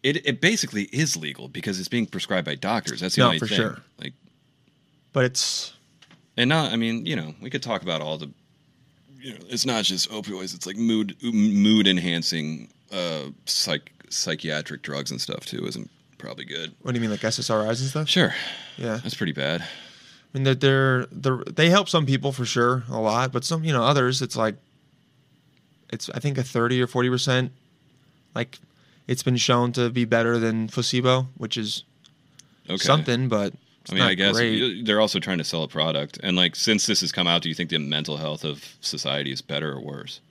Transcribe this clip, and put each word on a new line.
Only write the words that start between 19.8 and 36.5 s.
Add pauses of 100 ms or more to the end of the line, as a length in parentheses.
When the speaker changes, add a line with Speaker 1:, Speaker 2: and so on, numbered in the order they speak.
Speaker 2:
mean,
they're,
they're,
they're, (100)
they
help
some
people
for
sure,
a
lot,
but
some,
you
know,
others,
it's
like, (1300)
it's,
I
think,
a
thirty
or
forty
percent, (840)
like, (500)
it's
been
shown
to
be
better
than
placebo,
which
is (840)
Speaker 1:
Okay.
Speaker 2:
something,
but (300)
it's
Speaker 1:
I
mean,
Speaker 2:
not
Speaker 1:
I
guess
Speaker 2:
great.
Speaker 1:
you,
they're
also
trying
to
sell
a
product.
And,
like,